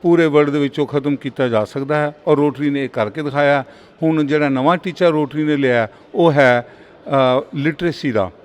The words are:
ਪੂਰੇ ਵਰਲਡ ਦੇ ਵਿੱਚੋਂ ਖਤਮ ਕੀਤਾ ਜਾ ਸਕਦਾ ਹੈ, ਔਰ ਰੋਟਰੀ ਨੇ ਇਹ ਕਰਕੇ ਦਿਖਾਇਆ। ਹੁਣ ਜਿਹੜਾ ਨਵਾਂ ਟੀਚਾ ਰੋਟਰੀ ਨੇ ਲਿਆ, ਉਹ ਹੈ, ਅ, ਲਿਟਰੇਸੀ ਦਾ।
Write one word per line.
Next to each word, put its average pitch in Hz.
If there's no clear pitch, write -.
ਪੂਰੇ 170
ਵਰਲਡ 147
ਦੇ 143
ਵਿੱਚੋਂ 143
ਖਤਮ 143
ਕੀਤਾ 131
ਜਾ 107
ਸਕਦਾ 139
ਹੈ, 147
ਔਰ 151
ਰੋਟਰੀ 147
ਨੇ 139
ਇਹ 123
ਕਰਕੇ 110
ਦਿਖਾਇਆ। 143
ਹੁਣ 160
ਜਿਹੜਾ 147
ਨਵਾਂ 135
ਟੀਚਾ 175
ਰੋਟਰੀ 151
ਨੇ 151
ਲਿਆ, 123
ਉਹ 170
ਹੈ, 123
ਅ, 131
ਲਿਟਰੇਸੀ 151
ਦਾ। 95